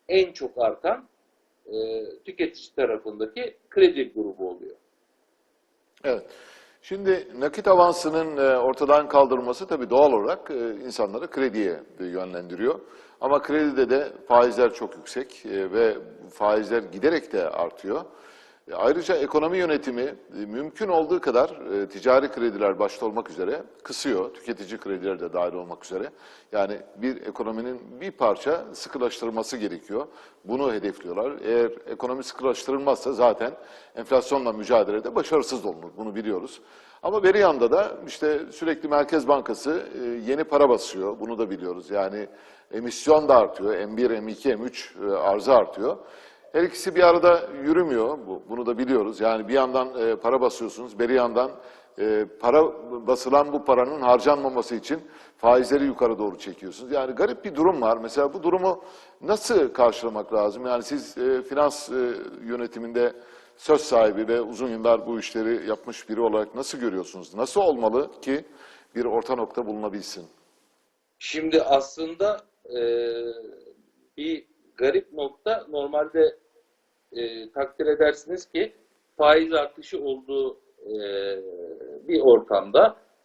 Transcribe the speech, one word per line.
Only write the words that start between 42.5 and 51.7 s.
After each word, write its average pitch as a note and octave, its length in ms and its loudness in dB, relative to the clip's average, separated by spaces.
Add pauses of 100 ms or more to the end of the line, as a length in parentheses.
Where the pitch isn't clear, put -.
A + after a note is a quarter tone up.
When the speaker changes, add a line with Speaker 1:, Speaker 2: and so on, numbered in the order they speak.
Speaker 2:
emisyon C#3 580 2
da C3+ 60 10
artıyor. G#2 520 2
M A2 100 -8
bir, A#2 220 0
M G#2+ 120 -10
iki, A#2+ 240 -2
M G#2+ 80 -8
üç, - 380 -12
e, G2+ 40 -6
arzı G2 480 2
artıyor. A#2 440 2 (540)
Her D#3+ 120 2
ikisi F3 320 -4
bir F3+ 80 6
arada E3+ 460 6 (140)
yürümüyor. D3 540 2 (100)
Bu, F#2+ 220 -10
bunu A#2+ 160 -6
da A#2 120 -2
biliyoruz. A2+ 440 0
Yani A2 260 0
bir A2 60 -4
yandan, B2+ 540 0
e, A2+ 80 2
para A#2+ 260 0
basıyorsunuz, A2+ 580 -4
beri A#2+ 140 0
yandan, B2 380 2 (480)